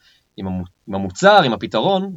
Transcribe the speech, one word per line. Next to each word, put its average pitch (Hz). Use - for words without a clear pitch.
עם 95
המו-, 92
עם 101
המוצר, 131
עם 123
הפתרון, 180